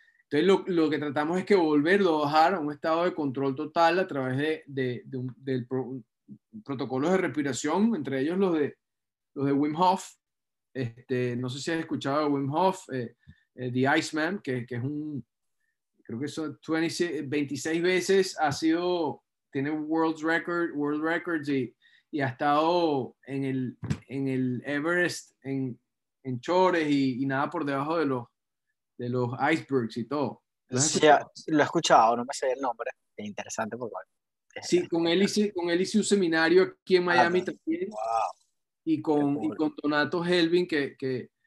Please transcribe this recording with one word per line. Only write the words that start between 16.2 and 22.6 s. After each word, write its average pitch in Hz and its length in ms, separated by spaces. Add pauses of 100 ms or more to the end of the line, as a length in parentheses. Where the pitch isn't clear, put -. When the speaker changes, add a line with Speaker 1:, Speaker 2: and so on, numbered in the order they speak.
Speaker 1:
son 151 280 (680)
veintiséis 147 560
veces, 185 580
ha 151 120
sido, 165 720 (280)
tiene 139 180
world 156 540
record, 165 500
world 147 300
records 165 460
y, 131 240 (380)
y 151 100
ha 135 60
estado 147 880 (100)